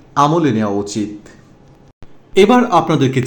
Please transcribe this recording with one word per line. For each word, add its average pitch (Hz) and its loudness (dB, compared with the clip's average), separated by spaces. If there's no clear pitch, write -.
আমলে 151 0
নেওয়া 101 -2
উচিত। 104 -8
এবার 247 4
আপনাদেরকে 135 0